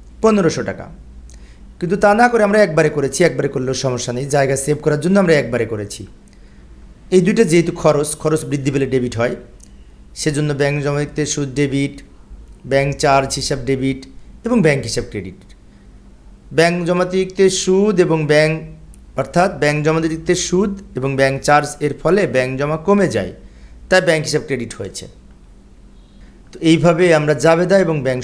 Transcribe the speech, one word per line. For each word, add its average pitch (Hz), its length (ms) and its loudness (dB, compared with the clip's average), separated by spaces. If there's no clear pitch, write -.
পনেরোশো 196 400 2
টাকা। 92 240 -8
কিন্তু 180 180 -2
তা 208 180 4
না 233 140 4
করে 233 200 2
আমরা 208 180 2
একবারে 156 300 2
করেছি, 139 280 -2
একবারে 135 240 0
করলেও 131 260 -4
সমস্যা 123 380 -4
নেই, 127 140 -6
জায়গা 139 300 0
সেভ 147 280 -2
করার 151 160 0
জন্য 180 180 2
আমরা 170 160 4
একবারে 120 380 -2
করেছি। 104 300 -10
এই 185 120 8
দুইটা 226 260 4
যেহেতু 170 200 2
খরচ, 151 260 2
খরচ 156 180 0
বৃদ্ধি 139 240 -2
পেলে 139 200 0
ডেবিট 123 260 -2
হয়, 123 140 0
সেজন্য 151 300 -2
ব্যাংক 143 240 0
জমা 147 200 -2
দিতে 151 180 -6
সুদ 143 140 -4
ডেবিট, 139 340 -2
ব্যাংক 139 180 2
চার্জ 135 260 2
হিসাব 135 180 -4
ডেবিট 135 300 -2
এবং 240 100 2
ব্যাংক 139 220 2
হিসাব 110 240 -6
ক্রেডিট। 92 280 -12
ব্যাংক 170 180 2
জমা 180 240 0
দিতে 190 320 0
সুদ 190 320 2
এবং 160 120 0
ব্যাংক, 156 220 4
অর্থাৎ 175 300 0
ব্যাংক 147 240 2
জমা 160 140 2
দিতে 160 180 -4
সুদ 196 260 0
এবং 135 120 -4
ব্যাংক 135 160 2
চার্জ 147 220 2
এর 143 160 -2
ফলে 190 220 2
ব্যাংক 127 160 0
জমা 147 160 -2
কমে 196 300 2
যায়, 92 160 -4
তাই 185 200 4
ব্যাংক 156 200 2
হিসাব 143 200 -2
ক্রেডিট 120 300 -6
হয়েছে। - 260 -12
তো - 60 -20
এইভাবে 165 340 4
আমরা 147 160 0
জাবেদা 170 400 4
এবং 160 120 -2
ব্যাংক 127 180 -2